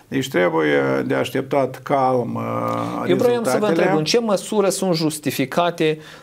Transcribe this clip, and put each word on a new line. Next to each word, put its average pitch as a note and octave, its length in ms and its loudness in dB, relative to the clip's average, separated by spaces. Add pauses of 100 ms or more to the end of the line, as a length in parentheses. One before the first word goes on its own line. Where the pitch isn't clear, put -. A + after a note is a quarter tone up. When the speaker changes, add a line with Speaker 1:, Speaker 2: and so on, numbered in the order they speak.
Speaker 1:
Deci C3+ 220 -2
trebuie D3 760 2
de C3 80 -2
așteptat C3+ 720 -2
calm, B2+ 520 0
uh, A#2 720 -4
Speaker 2:
Eu F3 60 4
vreau A#3+ 180 4
să A#3+ 80 0
vă A3 80 0
Speaker 1:
rezultatele. G#3+ 200 2
Speaker 2:
întreb, F#3 280 2
în D#3 60 0
ce A3+ 160 2
măsură G3+ 500 0
sunt F#3 240 0
justificate, D#3 1040 0 (240)